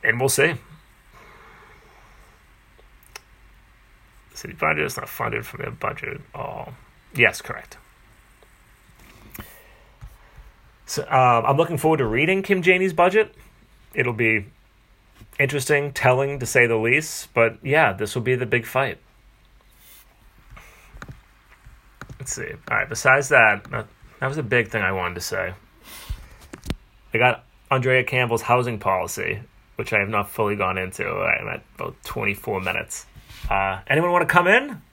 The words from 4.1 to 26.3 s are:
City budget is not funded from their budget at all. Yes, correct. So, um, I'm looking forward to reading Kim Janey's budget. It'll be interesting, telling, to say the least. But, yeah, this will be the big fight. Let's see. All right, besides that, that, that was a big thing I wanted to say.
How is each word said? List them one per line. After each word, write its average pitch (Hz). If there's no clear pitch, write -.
City -
budget -
is 139
not -
funded 117
from -
their -
budget -
at -
all. -
Yes, 110
correct. -
So, -
um, 123
I'm 135
looking 160
forward 156
to 139
reading 151
Kim 190
Janey's 185
budget. 185
It'll 120
be 110
interesting, 143
telling, 135
to 123
say 120
the 113
least. 127
But, 117
yeah, 139
this 101
will 123
be 127
the 123
big 117
fight. 127
Let's 127
see. -
All 113
right, 104
besides 131
that, 110
that, 113
that 135
was 143
a 151
big 117
thing 110
I 95
wanted 90
to 87
say. 92